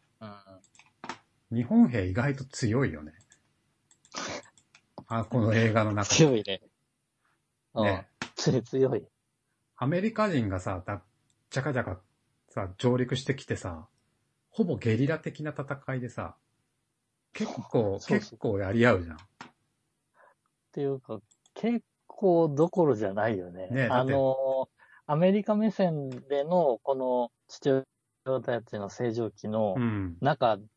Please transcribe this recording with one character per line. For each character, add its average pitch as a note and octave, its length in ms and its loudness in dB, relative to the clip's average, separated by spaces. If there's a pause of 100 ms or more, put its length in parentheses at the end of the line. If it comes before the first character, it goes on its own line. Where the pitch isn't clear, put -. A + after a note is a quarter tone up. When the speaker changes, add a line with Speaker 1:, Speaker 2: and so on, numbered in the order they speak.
(200)
Speaker 1:
う A2 40 -16
ん。 - 1300 -16
Speaker 2:
日 B2 60 2
本 A3 260 6
兵 G#2+ 180 0
意 F#2 60 -2
外 C3+ 220 0
と - 100 -10
強 A#2 400 0
い F#2+ 80 0
よ D2+ 100 -12
ね。 D#2 100 -16 (1900)
あ、 A2+ 180 -4
こ B2+ 160 0
の A2 140 4
映 A2+ 180 4
画 A2 120 4
の G#2+ 80 -2
中 G2+ 180 -2
で。 - 60 2
Speaker 1:
強 C#3+ 200 8
い G#2 60 0
ね。 F#2+ 180 -6 (1120)
う A2+ 80 0
ん。 - 20 4
Speaker 2:
ね。 E2+ 240 -2 (260)
Speaker 1:
つ-、 - 160 0 (120)
強 C3 340 2
い。 F2+ 80 -4 (720)
Speaker 2:
ア B2 100 -2
メ F3 140 2
リ A3 120 0
カ G#3+ 160 0
人 B2 200 0
が F#2 120 -2
さ、 F#2 240 -6
だ-、 G2+ 180 -8 (480)
じ C#3 100 -2
ゃ - 20 -2
か D3+ 100 -4
じ B2 60 -4
ゃ A2 60 -2
か F#2 160 -10 (480)
さ、 F#2+ 300 -6
上 B2 180 2
陸 B2 200 -2
し - 80 -6
て - 120 -2
き - 80 -16
て G#2+ 120 -4
さ、 F2 300 -10 (640)
ほ A3+ 140 -2
ぼ D#3+ 120 -4
ゲ A2+ 200 0
リ C#3 100 2
ラ D#3 120 -2
的 - 240 -10
な D3+ 100 -8
戦 C#3 420 -8
い B2+ 60 -6
で A#2+ 80 -8
さ、 F2+ 280 -10 (960)
結 - 200 -6 (180)
構、 G2+ 280 0
Speaker 1:
<laughs> - 20 -18
そ - 60 -16
う - 20 -6
そ - 60 2
う。 G#3 40 4
Speaker 2:
結 - 180 -12
構 G#2 220 -2
や G2 140 -2
り A2+ 140 4
合 A#2 80 6
う F2+ 80 0
じ E2 80 -12
ゃ D#2+ 40 -12
ん。 - 20 -18
Speaker 1:
っ - 20 -18 (1500)
て - 80 -6
い C#3+ 60 -2
う C3+ 140 -4
か、 A2 200 -10 (340)
結 A#3 300 -2 (220)
構 E3+ 420 4
ど D3+ 200 2
こ F3 180 2
ろ C3+ 80 4
じ G#2+ 120 -2
ゃ F#2+ 60 -2
な G#2 160 0
い G#2+ 100 0
よ F2+ 120 -8
ね。 F#2 200 -12
Speaker 2:
ね、 B2 180 0
だ B2+ 140 2
っ C3 40 -2
て。 C3+ 60 0
Speaker 1:
あ C#3 40 2
の、 C3+ 520 0 (380)
ア D3+ 100 -2
メ F3+ 140 4
リ G3+ 140 2
カ G#3+ 100 0
目 G#3+ 160 2
線 D#3 400 -2 (180)
で C#3+ 160 0
の、 D#3 380 2
こ C#3 120 -2
の B2+ 360 -2 (180)
父 - 220 -2 (540)
親 C3 160 -2
た A#2 220 -4
ち - 120 -20
の G2+ 140 -6
星 A#2+ 240 -4
条 A2+ 180 -2
旗 - 180 -12
の G#2+ 280 0
Speaker 2:
う B2+ 40 -2
ん。 G2+ 400 -2
Speaker 1:
中 C3 380 2 (180)